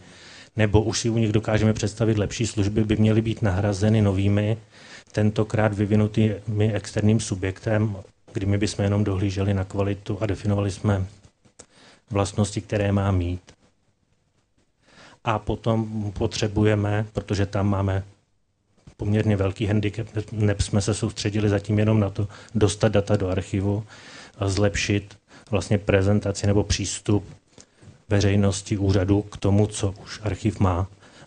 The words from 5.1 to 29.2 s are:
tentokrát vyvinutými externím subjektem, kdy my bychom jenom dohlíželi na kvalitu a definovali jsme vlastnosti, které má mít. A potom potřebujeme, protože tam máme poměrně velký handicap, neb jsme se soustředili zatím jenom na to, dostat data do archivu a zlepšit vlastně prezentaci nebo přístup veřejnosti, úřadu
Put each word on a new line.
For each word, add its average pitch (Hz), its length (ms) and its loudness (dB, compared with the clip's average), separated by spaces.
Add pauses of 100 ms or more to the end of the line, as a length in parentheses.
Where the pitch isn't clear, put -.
tentokrát 107 640 0
vyvinutými 107 1000 0
externím 107 460 0
subjektem, 107 800 -2 (360)
kdy 98 120 -4
my 101 120 2
bychom 101 260 -2
jenom 101 200 2
dohlíželi 98 500 0
na 95 100 0
kvalitu 101 580 -4
a 110 40 -2
definovali 101 460 -2
jsme 95 340 -2 (1040)
vlastnosti, 104 520 -2
které 101 300 -2
má 98 200 2
mít. 90 300 -2 (1800)
A 110 160 0
potom 110 720 -2
potřebujeme, 107 1000 0
protože 101 320 -2
tam 98 220 0
máme 98 360 0 (920)
poměrně 107 380 2
velký 98 300 -2
handicap, 104 420 -2 (240)
neb 104 300 0
jsme 104 200 0
se 110 120 0
soustředili 104 560 -2
zatím 104 300 0
jenom 107 200 4
na 101 100 2
to, 104 180 -6 (280)
dostat 107 360 2
data 101 240 2
do 98 140 0
archivu 101 540 -2 (540)
a 98 120 0
zlepšit 101 680 0 (340)
vlastně 101 260 0
prezentaci 101 720 0
nebo 101 160 4
přístup - 640 -2 (840)
veřejnosti, 101 680 2
úřadu 98 440 2